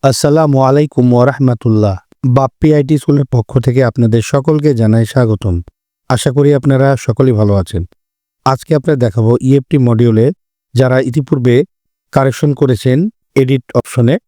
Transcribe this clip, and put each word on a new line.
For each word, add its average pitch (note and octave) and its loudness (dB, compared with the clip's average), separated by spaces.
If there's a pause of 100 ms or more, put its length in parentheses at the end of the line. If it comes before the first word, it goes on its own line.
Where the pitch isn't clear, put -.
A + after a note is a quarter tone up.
আসসালামু C#3+ 0 (100)
আলাইকুম C#3 0
ওয়া A#2+ 2
রাহমাতুল্লাহ। A2 0 (400)
বাপ্পি C3+ 0
আইটি D3 0
স্কুলের C#3+ 0
পক্ষ A2+ -2 (140)
থেকে B2+ 0 (100)
আপনাদের A#2 0 (100)
সকলকে D3 0 (100)
জানাই A2 2
স্বাগতম। A2 -2 (560)
আশা C3 -2
করি C#3+ 2
আপনারা C3+ 0 (180)
সকলেই B2+ 0
ভালো G2+ 2
আছেন। F2+ -6 (640)
আজকে C3 -4
আপনাদের C#3 -2
দেখাবো A2+ 0 (180)
ইএফটি C#3 0 (100)
মডিউলে A#2 2 (480)
যারা B2+ 2 (120)
ইতিপূর্বে B2+ -2 (580)
কারেকশন C3+ 0 (100)
করেছেন B2+ 0 (420)
এডিট C3 0 (140)
অপশনে A#2+ 0 (140)